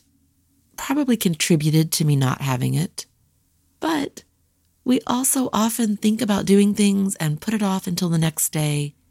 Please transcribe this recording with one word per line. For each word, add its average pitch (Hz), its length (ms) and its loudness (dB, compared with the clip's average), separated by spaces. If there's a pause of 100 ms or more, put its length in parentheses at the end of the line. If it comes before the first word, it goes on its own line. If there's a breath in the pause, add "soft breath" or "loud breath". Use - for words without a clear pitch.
(760)
probably 269 400 0
contributed 160 760 2
to 160 120 0
me 147 100 2
not 135 260 0
having 131 340 -2
it, - 300 -6 (760)
but 311 440 -4 (600)
we 254 220 0
also 254 460 -2
often 220 460 0
think 214 240 0
about 202 240 0
doing 202 280 4
things 196 420 0
and 151 260 -4
put 220 120 -6
it 214 80 -2
off 190 240 -2
until 175 240 -2
the 165 80 2
next 160 340 -2
day, 147 440 -2 (160)